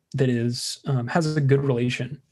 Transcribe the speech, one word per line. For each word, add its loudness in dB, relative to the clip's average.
that 2
is, -2
um, 0
has 0
a 2
good 4
relation -2